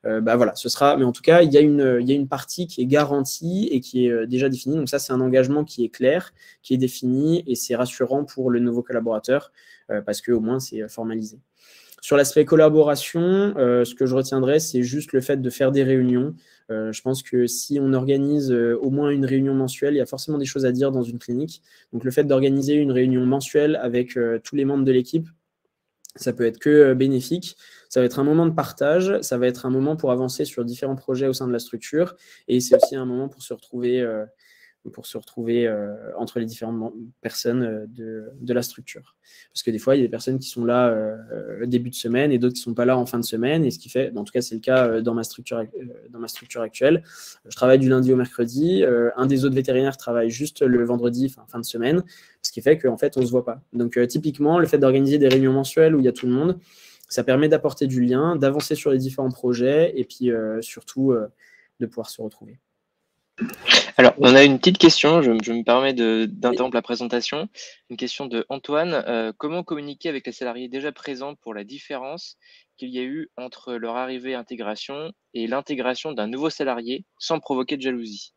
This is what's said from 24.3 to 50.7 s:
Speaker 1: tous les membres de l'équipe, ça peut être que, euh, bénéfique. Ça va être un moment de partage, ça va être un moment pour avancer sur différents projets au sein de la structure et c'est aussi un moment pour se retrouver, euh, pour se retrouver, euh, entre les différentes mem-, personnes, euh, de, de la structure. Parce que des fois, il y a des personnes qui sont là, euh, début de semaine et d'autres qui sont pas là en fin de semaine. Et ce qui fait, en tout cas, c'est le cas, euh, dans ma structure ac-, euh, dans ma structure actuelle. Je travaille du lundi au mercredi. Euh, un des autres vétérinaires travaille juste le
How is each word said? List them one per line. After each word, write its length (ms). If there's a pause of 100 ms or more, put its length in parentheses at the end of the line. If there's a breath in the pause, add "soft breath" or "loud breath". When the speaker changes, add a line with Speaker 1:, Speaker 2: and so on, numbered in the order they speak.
Speaker 1:
tous 140
les 80
membres 220
de 60
l'équipe, 360 (880)
ça 180
peut 120
être 140
que, 100
euh, 240
bénéfique. 640 (320 soft breath)
Ça 100
va 60
être 140
un 40
moment 220
de 80
partage, 680
ça 180
va 80
être 180
un 60
moment 240
pour 160
avancer 340
sur 180
différents 320
projets 320
au 60
sein 140
de 40
la 80
structure 560 (320 soft breath)
et 120
c'est 160
aussi 200
un 100
moment 220
pour 140
se 140
retrouver, 460
euh, 220 (720 soft breath)
pour 120
se 120
retrouver, 500
euh, 260 (220)
entre 240
les 60
différentes 320
mem-, 160 (260)
personnes, 440
euh, 260
de, 400 (100)
de 140
la 80
structure. 540 (360 soft breath)
Parce 120
que 80
des 80
fois, 160
il 40
y 20
a 40
des 60
personnes 280
qui 80
sont 160
là, 240
euh, 800
début 240
de 60
semaine 360
et 60
d'autres 160
qui 80
sont 120
pas 120
là 120
en 80
fin 140
de 60
semaine. 400
Et 60
ce 80
qui 100
fait, 260
en 80
tout 80
cas, 100
c'est 140
le 60
cas, 260
euh, 140
dans 120
ma 100
structure 340
ac-, 200
euh, 80 (240)
dans 100
ma 100
structure 320
actuelle. 420 (460 loud breath)
Je 60
travaille 240
du 100
lundi 240
au 20
mercredi. 680
Euh, 340
un 80
des 180
autres 120
vétérinaires 420
travaille 320
juste 320
le 240